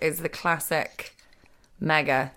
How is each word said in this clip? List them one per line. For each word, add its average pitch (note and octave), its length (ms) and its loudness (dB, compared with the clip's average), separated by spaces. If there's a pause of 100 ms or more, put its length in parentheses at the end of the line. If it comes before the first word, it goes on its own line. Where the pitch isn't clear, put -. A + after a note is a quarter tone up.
is D#3+ 160 0
the E3+ 100 -4
classic - 880 -2 (640)
mega, C#3 560 2